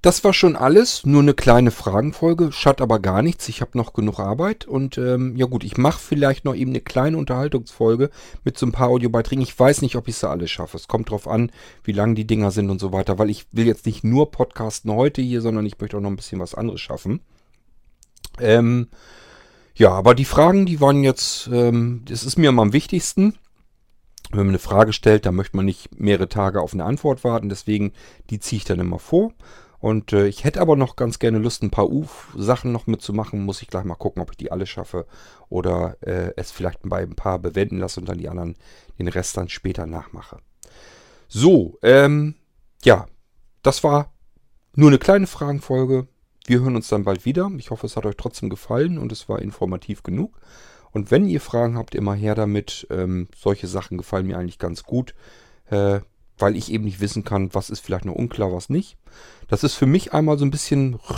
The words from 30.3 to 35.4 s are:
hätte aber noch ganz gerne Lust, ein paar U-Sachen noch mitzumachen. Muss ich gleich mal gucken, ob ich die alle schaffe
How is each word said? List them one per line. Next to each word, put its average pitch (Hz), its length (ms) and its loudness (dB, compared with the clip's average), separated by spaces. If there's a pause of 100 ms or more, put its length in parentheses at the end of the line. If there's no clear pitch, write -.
hätte 147 180 0
aber 160 140 4
noch 135 200 -2
ganz 117 220 -4
gerne 113 180 0
Lust, 110 260 -2
ein 104 60 -2
paar 101 220 0
U-Sachen 123 840 -4
noch 117 140 -6
mitzumachen. 104 580 -4
Muss 98 160 -6
ich - 80 -18
gleich 92 160 -8
mal 85 120 -8
gucken, - 260 -6
ob - 80 -10
ich - 80 -16
die - 120 -10
alle 92 140 -6
schaffe 90 420 -10 (440)